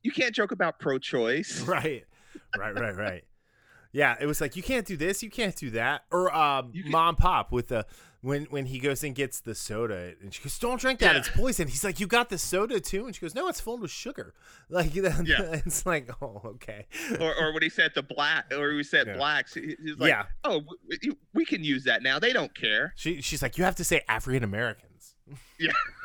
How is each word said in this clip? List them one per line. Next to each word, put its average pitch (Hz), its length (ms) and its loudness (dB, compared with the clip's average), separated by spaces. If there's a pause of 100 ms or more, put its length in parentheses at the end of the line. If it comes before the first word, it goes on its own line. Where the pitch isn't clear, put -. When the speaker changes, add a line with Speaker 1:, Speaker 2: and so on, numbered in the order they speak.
Speaker 1:
You 254 80 0
can't 240 240 0
joke 208 160 0
about 180 280 0
pro-choice." 131 840 0
Speaker 2:
<laughs> - 40 -4
Right, 151 360 -2 (520)
right, 104 200 -4
right, 107 200 -2
right. 95 280 -4 (720)
Yeah, 131 260 4
it 143 80 0
was 147 140 0
like, 143 160 -4
"You 190 60 -8
can't 240 220 0
do 175 120 -6
this, 185 260 -2
you 220 60 -12
can't 208 260 -2
do 131 160 -8
that." 120 400 0
Or, 180 240 4
um, 139 380 4
Speaker 1:
You 190 100 -8
can 147 80 -4
Speaker 2:
Mom 165 240 6
Pop 160 380 4
with 123 160 0
the, 113 160 0 (360)
when, 143 240 -2
when 139 200 -4
he 131 140 -6
goes 139 240 0
and 135 120 -4
gets 135 240 -2
the 113 160 -8
soda, 101 680 -4
and 98 120 -14
she - 100 -14
goes, - 160 -6
"Don't 240 200 0
drink 254 200 0
that, 180 140 8
Speaker 1:
Yeah. 156 60 6
Speaker 2:
it's 127 100 -2
poison." 190 400 4
He's - 160 -4
like, 180 140 -2
"You 208 60 0
got 240 240 2
the 185 80 -4
soda 208 440 0
too?" 202 240 -4
And 220 100 -10
she - 60 -14
goes, 165 120 -8
"No, 302 140 -2
it's - 140 -4
filled 233 200 -6
with 170 80 -8
sugar." - 440 -10 (180)
<laughs> - 180 -20
Like, 160 240 2
that, 175 320 2
Speaker 1:
Yeah. 151 400 2
Speaker 2:
it's - 200 -2
like, 151 240 0 (120)
"Oh, 107 240 -10
okay." 104 400 -14 (360)
Speaker 1:
Or, 160 180 0
or 156 140 2
when 156 100 2
he 156 60 2
said 165 260 2
to 143 80 0
black, 143 480 0
or 143 220 0
he 147 100 -2
said 139 240 4
Speaker 2:
Yeah. 98 80 -6
Speaker 1:
blacks, 139 380 0
he, 147 300 -8
he's 151 140 -10
like, 156 120 4
Speaker 2:
Yeah. 139 160 4 (180)
Speaker 1:
"Oh, 190 160 2
w-, 156 440 -10
w-, 285 120 -2 (180)
we 320 120 2
can 170 180 -2
use 135 220 0
that 117 180 2
now. 135 160 2
They 240 140 2
don't 165 200 0
care." 120 440 0
Speaker 2:
She, 156 240 -4
she's 143 200 -4
like, 127 160 -2
"You 175 60 2
have 185 120 4
to 175 100 -6
say 160 240 4
African 120 340 0
Americans." 107 720 -6 (440)
Speaker 1:
Yeah. 170 160 2
Speaker 2:
<laughs> - 60 2 (240)